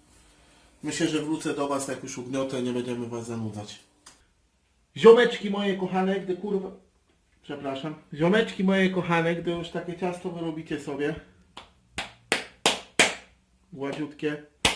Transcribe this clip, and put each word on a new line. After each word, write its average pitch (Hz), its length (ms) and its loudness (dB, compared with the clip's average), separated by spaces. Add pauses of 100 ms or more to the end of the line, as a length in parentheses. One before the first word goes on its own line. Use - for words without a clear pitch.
(840)
Myślę, 151 260 0
że 151 140 0
wrócę 151 320 -4
do 143 140 -2
was, 135 200 -2
jak 127 140 -6
już - 160 -10
ugniotę, 135 440 -4
nie 123 100 -2
będziemy 120 360 -4
was 113 180 -8
zanudzać. 107 520 -8 (1160)
Ziomeczki 220 540 8
moje 196 260 0
kochane, 190 440 0
gdy 180 160 -4
kurwa... 190 340 -4 (720)
Przepraszam. 143 520 -6 (200)
Ziomeczki 196 500 2
moje 190 260 4
kochane, 170 460 0
gdy 170 140 -4
już 170 200 -6
takie 170 280 -8
ciasto 180 320 -6
wyrobicie 165 500 -6
sobie, 147 340 -4 (2500)
gładziutkie, 147 720 -6 (340)